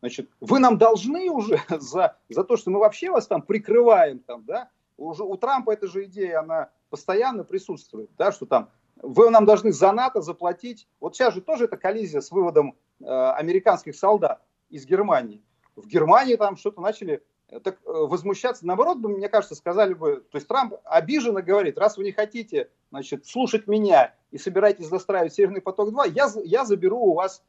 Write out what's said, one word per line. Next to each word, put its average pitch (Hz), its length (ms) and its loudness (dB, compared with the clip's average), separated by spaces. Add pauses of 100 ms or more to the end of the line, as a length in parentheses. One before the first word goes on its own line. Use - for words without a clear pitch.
Значит, - 280 -10 (100)
вы 247 200 2
нам 240 180 4
должны 233 520 2
уже 226 380 -2
<laughs> 160 120 -6
за, 151 360 -2 (120)
за 170 160 -4
то, 240 120 0
что - 140 -6
мы 196 80 -2
вообще 214 320 2
вас 320 160 0
там 170 160 -4
прикрываем, 208 760 2
там, 120 240 -16
да, 214 260 -10 (260)
уже 156 280 -12
у 190 120 -8
Трампа 247 360 -2
эта 208 160 -6
же 190 160 -8
идея, 185 360 -6
она 160 300 -6 (200)
постоянно 208 520 -4
присутствует, - 760 -12
да, 190 160 2
что 139 140 -12
там 117 240 0 (320)
вы 190 280 6
нам 226 140 8
должны 202 280 6
за 180 180 4
нато 233 320 -2
заплатить. 175 640 -8 (140)
Вот - 160 -10
сейчас 233 180 0
же 185 60 -8
тоже 240 240 -4
эта 226 120 -4
коллизия 190 440 -4
с - 100 -16
выводом, 165 460 0 (240)
э, - 40 -20
американских 156 920 0
солдат 190 440 0 (300)
из 135 160 -18
Германии. 151 560 0 (320)
В - 140 -20
Германии 208 480 4
там 202 200 -2
что-то 208 240 -8
начали, 175 400 -6 (280)
э, 117 100 -18
так, 190 260 -10
э, - 60 -14
возмущаться. 170 720 -4
Наоборот, 247 340 0
бы, 220 100 -6
мне 202 200 -6
кажется, 202 280 -2
сказали 190 380 0
бы, 147 360 -4
то 147 80 -10
есть 143 80 -12
Трамп 254 280 -2 (100)
обиженно 196 580 0
говорит: 180 340 0
«Раз 208 200 0
вы 196 80 -8
не 196 80 -6
хотите, 214 580 -6 (200)
значит, 139 360 -12
слушать 226 400 -4
меня 196 480 4 (160)
и 143 80 -14
собираетесь 196 480 0
застраивать 180 480 -4
Северный 196 260 0
поток-два, 214 460 -2
я 226 220 0
за-, 208 160 -8
я 220 200 0
заберу 196 360 0
у 190 140 2
вас - 340 -4